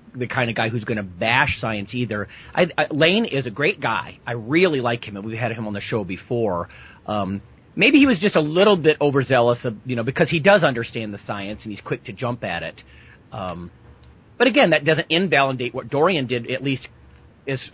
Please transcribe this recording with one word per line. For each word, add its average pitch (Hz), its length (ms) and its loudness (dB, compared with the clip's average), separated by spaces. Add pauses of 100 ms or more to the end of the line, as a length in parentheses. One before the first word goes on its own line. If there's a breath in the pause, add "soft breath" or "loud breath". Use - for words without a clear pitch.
(140)
the 123 120 -6
kind 123 220 -2
of 107 80 -4
guy 113 140 0
who's 113 140 -4
gonna 107 180 -4
bash 110 580 0
science 107 320 -4
either. 107 360 -4 (260 loud breath)
I, 175 140 2 (100)
I, 156 120 0
Lane 170 360 2
is 135 200 -4
a 120 40 -8
great 139 300 -2
guy. 110 460 -4
I 120 60 -6
really 139 480 2
like 120 240 -2
him, 104 120 -12
and 98 100 -10
we've 110 120 -8
had 113 140 -2
him 110 140 -8
on 104 80 -6
the 101 80 -8
show 110 200 -2
before. 92 680 -4 (360 loud breath)
Um, 101 360 -4 (340)
maybe 277 220 6
he 277 80 8
was 240 120 4
just 190 180 0
a 165 40 4
little 185 380 4
bit 151 240 4
overzealous, 127 640 2
of, 110 180 -6
you 127 120 -6
know, 117 60 -2
because 131 280 0
he 165 100 0
does 196 220 6
understand 117 500 -2
the 101 140 -10
science 101 380 -8
and 110 80 -10
he's 98 100 -12
quick - 220 -8
to - 100 -12
jump 120 280 -6
at 87 200 -6
it. 82 200 -12 (500 soft breath)
Um, 87 380 -10 (680)
but 247 80 6
again, 233 240 4
that 151 140 4
doesn't 156 260 2
invalidate 139 640 2
what 120 160 -8
Dorian 147 360 2
did, 120 240 -4
at 127 140 -4
least 135 240 -4 (580)
as, 135 140 -4 (140)